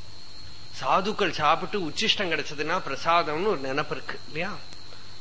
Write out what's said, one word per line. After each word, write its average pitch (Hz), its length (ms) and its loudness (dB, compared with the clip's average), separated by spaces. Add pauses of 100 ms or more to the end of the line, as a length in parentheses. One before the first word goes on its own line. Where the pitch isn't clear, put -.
(800)
சாதுக்கள் 180 540 2
சாப்பிட்டு 160 560 2
உச்சிஷ்டம் 196 420 2
கிடைச்சதுன்னா 151 460 0 (100)
பிரசாதம்னு 160 600 2
ஒரு 190 120 2
நினைப்பு 135 360 0
இருக்கு - 320 -6
இல்லையா? 165 260 -4 (680)